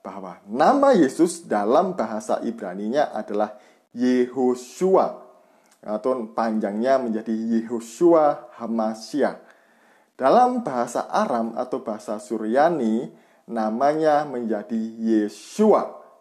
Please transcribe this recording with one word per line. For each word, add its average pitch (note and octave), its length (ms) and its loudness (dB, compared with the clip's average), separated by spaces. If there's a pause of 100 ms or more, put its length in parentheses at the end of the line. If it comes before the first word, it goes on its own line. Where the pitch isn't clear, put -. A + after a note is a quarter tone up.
bahwa F#2+ 480 -14
nama B3 460 4
Yesus E3+ 500 2
dalam C3 480 2
bahasa A2 500 -4
Ibraninya A2 680 -4
adalah G#2 420 -4 (400)
Yehoshua B2 1300 0 (600)
atau A2 480 -4
panjangnya A2+ 720 0
menjadi A2 320 -4
Yehoshua A#2+ 1200 2
Hamashiach. A2+ 840 -4 (720)
Dalam A#3 480 4
bahasa B2 480 -4
Aram A#2 480 -2
atau B2 240 -6
bahasa G#2+ 400 -8
Suryani A#2+ 880 0 (400)
namanya C#3+ 720 0
menjadi A#2 560 -6
Yeshua. A2+ 1120 0 (300)